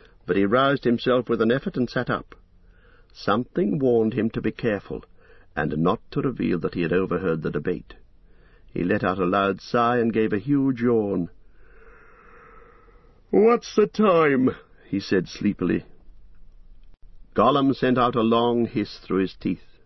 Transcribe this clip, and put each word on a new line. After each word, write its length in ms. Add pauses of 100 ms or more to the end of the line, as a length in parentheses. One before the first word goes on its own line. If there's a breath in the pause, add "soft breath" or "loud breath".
(260 soft breath)
but 120
he 80
roused 380
himself 440
with 140
an 100
effort 240
and 140
sat 200
up. 260 (760 soft breath)
Something 680
warned 340
him 180
to 100
be 100
careful, 520 (520 soft breath)
and 220
not 220 (120)
to 100
reveal 380
that 160
he 80
had 100
overheard 480
the 100
debate. 440 (760 soft breath)
He 120
let 200
out 160
a 60
loud 360
sigh 360
and 160
gave 180
a 60
huge 440
yawn. 480 (2000 soft breath)
What's 440
the 120
time? 640 (360 loud breath)
he 120
said 280
sleepily. 580 (1500)
Gollum 380
sent 240
out 180
a 60
long 440
hiss 340
through 200
his 160
teeth. 280 (220)